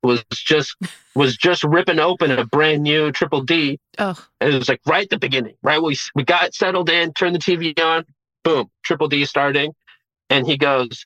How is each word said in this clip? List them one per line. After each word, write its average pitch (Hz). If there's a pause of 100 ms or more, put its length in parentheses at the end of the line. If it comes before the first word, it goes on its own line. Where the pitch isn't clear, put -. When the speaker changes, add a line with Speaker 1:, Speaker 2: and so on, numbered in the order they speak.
Speaker 1:
was 123
just, - (400)
was 131
just 175
ripping 170
open 165
a 123
brand 147
new 151
Triple 147
D. 147 (180)
Speaker 2:
Ugh. 190 (200)
Speaker 1:
And 143
it 135
was, 123
like, 127
right 175
at 190
the 156
beginning, 127
right? 151
We, 151 (160)
we 143
got 175
settled 185
in, 170
turned 175
the 175
T 175
V 165
on, 165 (380)
boom, 143 (140)
Triple 156
D 143
starting. 143 (580)
And 135
he 151
goes 135